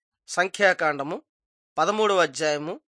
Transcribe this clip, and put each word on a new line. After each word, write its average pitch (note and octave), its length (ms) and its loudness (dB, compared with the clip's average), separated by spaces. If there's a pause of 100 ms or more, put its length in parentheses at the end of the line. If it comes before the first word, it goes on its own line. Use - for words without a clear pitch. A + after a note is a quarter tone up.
(280)
సంఖ్యాకాండము F3 960 0 (560)
పదమూడవ G3+ 440 2
అధ్యాయము D3+ 600 -2 (100)